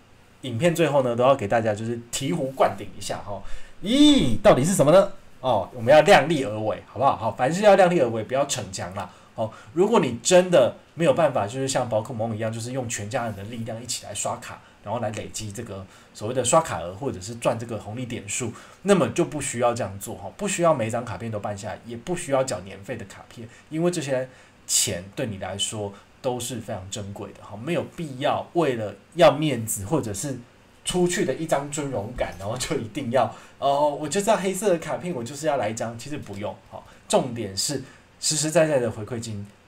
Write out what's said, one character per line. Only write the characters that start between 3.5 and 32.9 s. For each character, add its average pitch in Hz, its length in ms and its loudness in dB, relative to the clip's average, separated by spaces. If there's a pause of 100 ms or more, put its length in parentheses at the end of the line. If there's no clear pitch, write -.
咦， 233 600 6
到 190 120 10
底 123 80 4
是 180 120 2
什 147 100 6
么 147 80 6
呢？ 190 200 8 (280)
哦， 110 340 0
我 123 60 -12
们 117 120 6
要 151 100 12
量 156 260 8
力 151 160 2
而 110 160 -4
为， 104 260 -2
好 - 120 -12
不 120 60 2
好？ 123 120 4
好， 110 160 -2
凡 131 200 0
事 190 100 -2
要 202 120 8
量 185 160 8
力 175 100 4
而 123 80 4
为， 113 160 -2
不 123 100 -4
要 143 120 2
逞 113 260 -4
强 92 220 -8
啦。 92 160 -8 (240)
好， 113 180 -4 (200)
如 180 160 4
果 220 120 6
你 120 220 0
真 180 280 6
的 - 260 4 (180)
没 165 100 -2
有 - 80 6
办 160 200 2
法， 107 140 0
就 123 120 -8
是 135 80 -2
像 135 220 -2
宝 110 120 0
可 117 140 -6
梦 110 220 -4
一 - 20 -6
样， 113 140 -4
就 113 80 -10
是 120 120 -10
用 127 160 -6
全 104 220 -8
家 120 140 -4
人 113 100 -6
的 98 100 -12
力 117 140 -12
量 113 240 -8
一 131 40 -16
起 - 200 -8
来 - 80 -12
刷 113 220 -6
卡， - 240 -14 (220)
然 101 120 -8
后 120 60 -4
来 107 100 -4
累 104 220 -10
积 110 180 -10
这 110 120 -10
个 98 220 -12 (280)
所 - 160 -8
谓 127 60 -4
的 131 100 0
刷 160 160 4
卡 104 200 -2
额， 87 140 -8
或 127 160 -6
者 92 100 -8
是 110 140 -12
赚 117 240 -2
这 120 80 -10
个 117 120 -8
红 104 180 -12
利 127 100 -8
点 110 220 -10
数， 110 240 -6 (300)
那 196 120 4
么 139 140 4
就 170 160 0
不 151 160 -6
需 - 180 -6
要 120 160 2
这 120 80 -4
样 98 160 -8
做 107 160 -10
哈， 92 220 -14
不 208 100 -4
需 190 160 -2
要 165 100 6
每 113 160 -2
张 117 160 -4
卡 117 140 -8
片 117 120 -8
都 104 100 -6
办 104 160 -6
下 101 120 -10
来， 92 160 -8
也 117 120 -12
不 175 180 -6
需 139 180 -6
要 135 120 4
缴 123 160 -4
年 98 240 -16
费 127 120 -10
的 113 100 -14
卡 - 220 -20
片， 117 180 -18 (240)
因 156 120 -2
为 175 80 2
这 170 100 -2
些 131 280 -2 (380)
钱 92 380 -2 (120)
对 139 100 -4
你 101 120 -8
来 95 200 -8
说 104 340 -4 (300)
都 123 180 -2
是 117 200 -8
非 117 120 -10
常 95 180 -10
珍 101 220 -10
贵 101 200 -12
的 - 120 -20
哈， 104 120 -18
没 127 160 -6
有 139 100 0 (140)
必 135 240 -10
要 135 340 0
为 147 220 2
了 107 180 -6 (200)
要 160 180 8
面 135 340 0
子 104 180 -6
或 147 160 0
者 104 140 -4
是 - 240 -6 (460)
出 175 240 2
去 180 160 -2
的 131 100 -2
一 160 100 -8
张 147 280 -2
尊 143 180 -4
荣 110 260 -6
感， - 220 -4
然 95 100 -10
后 120 80 -4
就 - 200 -4
一 113 120 -6
定 127 220 -8